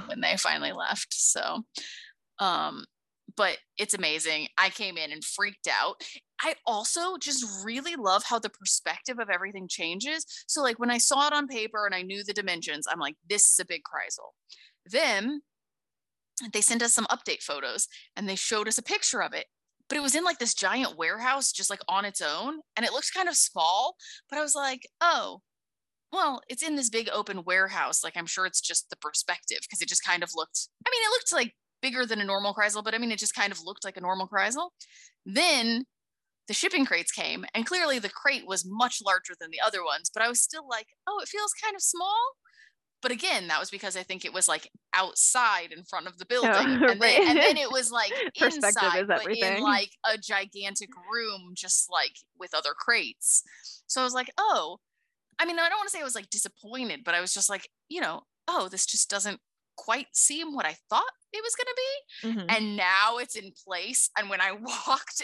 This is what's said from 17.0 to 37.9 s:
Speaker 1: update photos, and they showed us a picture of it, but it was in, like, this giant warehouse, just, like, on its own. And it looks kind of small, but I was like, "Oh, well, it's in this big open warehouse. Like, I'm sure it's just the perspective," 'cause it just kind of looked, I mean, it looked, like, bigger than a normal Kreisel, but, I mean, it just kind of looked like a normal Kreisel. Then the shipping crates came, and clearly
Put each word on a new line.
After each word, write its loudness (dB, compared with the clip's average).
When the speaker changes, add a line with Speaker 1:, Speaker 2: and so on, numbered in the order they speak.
Speaker 1:
update -2
photos, -4
and -6
they -2
showed 0
us 0
a -4
picture 0
of -4
it, -6
but 0
it 0
was 2
in, 2
like, 0
this 0
giant 0
warehouse, 0
just, -2
like, -6
on 2
its -6
own. -4
And 0
it 0
looks -2
kind 0
of -2
small, 2
but -6
I 0
was 0
like, -4
"Oh, 2
well, 0
it's -6
in -2
this 0
big -2
open -4
warehouse. 2
Like, -6
I'm -6
sure -2
it's 0
just -2
the -10
perspective," -4
'cause -6
it -4
just 2
kind 2
of -8
looked, -4
I 2
mean, 2
it 4
looked, 2
like, 2
bigger 0
than -2
a 0
normal 0
Kreisel, 2
but, 0
I 0
mean, 0
it -4
just -2
kind 0
of -12
looked -10
like -8
a -12
normal -2
Kreisel. 0
Then 2
the -6
shipping 2
crates 0
came, -4
and -2
clearly 2